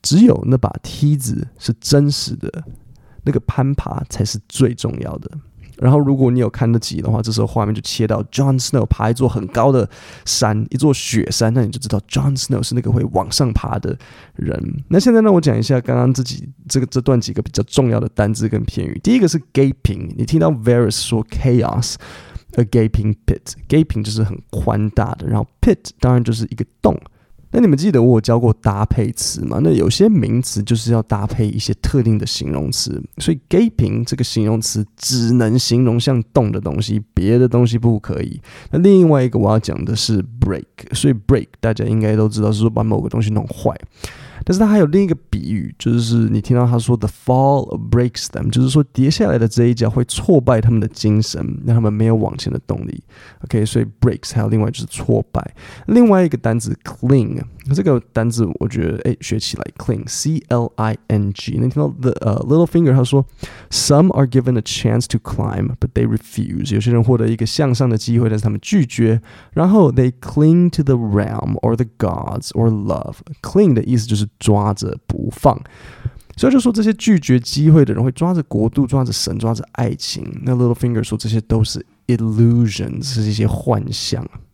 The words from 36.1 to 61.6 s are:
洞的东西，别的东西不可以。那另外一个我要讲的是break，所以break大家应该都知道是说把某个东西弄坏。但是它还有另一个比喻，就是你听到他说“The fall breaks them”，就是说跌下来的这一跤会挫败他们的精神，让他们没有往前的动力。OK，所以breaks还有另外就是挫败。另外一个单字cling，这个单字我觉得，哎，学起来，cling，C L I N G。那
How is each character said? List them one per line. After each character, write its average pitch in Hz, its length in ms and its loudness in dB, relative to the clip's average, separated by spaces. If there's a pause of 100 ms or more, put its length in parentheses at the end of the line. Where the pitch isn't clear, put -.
洞 113 180 2
的 104 80 -4
东 95 220 -6
西， 104 320 -4
别 98 240 2
的 127 100 4
东 120 200 2
西 117 100 0
不 113 240 0
可 - 220 -8
以。 - 180 -10 (300)
那 - 80 0
另 185 320 6
外 139 120 4
一 127 60 2
个 113 100 -2
我 101 120 2
要 110 80 4
讲 104 260 -4
的 110 100 -2
是 107 300 -2 (160)
break， 92 240 -2 (300)
所 139 160 2
以 127 40 2 (120)
break - 220 2 (120)
大 113 140 0
家 107 100 -4
应 110 160 0
该 107 160 0
都 107 100 4
知 107 140 -2
道 107 100 2
是 107 80 0
说 110 120 2
把 113 120 -2
某 110 200 0
个 113 80 -6
东 113 100 -2
西 104 80 0
弄 107 180 -2
坏。 - 320 -4 (680)
但 - 80 0
是 185 60 0
它 220 80 4
还 208 120 4
有 175 80 6
另 185 180 2
一 - 20 -2
个 160 80 0 (160)
比 85 220 -6
喻， 90 260 -6
就 120 220 0
是 113 280 2
你 107 120 0
听 123 160 0
到 123 100 4
他 120 100 2
说 120 200 0
“The 107 120 -2
fall 135 680 0 (100)
breaks 120 360 0
them”， - 260 -4
就 117 100 0
是 131 80 2
说 143 140 4
跌 135 260 0
下 196 220 0
来 123 80 2
的 113 80 2
这 117 200 2
一 120 80 2
跤 117 140 0
会 120 160 0
挫 - 360 2
败 120 200 2
他 110 80 2
们 113 120 2
的 110 80 -2
精 107 340 0
神， - 420 -6
让 117 120 2
他 117 40 4
们 107 120 2
没 107 140 0
有 113 100 4
往 - 200 -2
前 - 160 -6
的 - 140 -4
动 - 180 -6
力。 - 200 -10 (400)
OK， 110 200 0
所 117 160 0
以 113 60 -2 (140)
breaks - 340 0
还 117 60 0
有 107 80 0
另 110 120 2
外 107 80 0
就 - 100 -8
是 113 80 -8
挫 - 440 -2
败。 - 240 -8 (320)
另 233 220 6
外 190 160 6
一 170 40 2
个 139 80 -2
单 117 220 0
字 110 240 -6
cling， 123 580 0 (340)
这 185 80 -2
个 143 180 2 (120)
单 113 160 0
字 117 160 0 (140)
我 - 100 -2
觉 85 220 -2
得， - 140 -4
哎， 123 160 -2
学 - 180 -4
起 - 180 -8
来 - 80 -8 (140)
，cling，C 139 720 -4
L 120 260 -2
I 110 220 -2 (100)
N 104 260 0
G。 - 260 -8
那 117 60 0